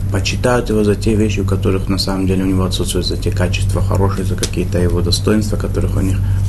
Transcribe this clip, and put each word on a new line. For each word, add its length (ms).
почитают 580
его 140
за 100
те 220
вещи, 240
у 40
которых 440
на 100
самом 280
деле 180
у 20
него 180
отсутствуют, 420
за 100
те 160
качества 500
хорошие, 420
за 120
какие-то 420
его 220
достоинства, 560
которых 400
у 40
них, 180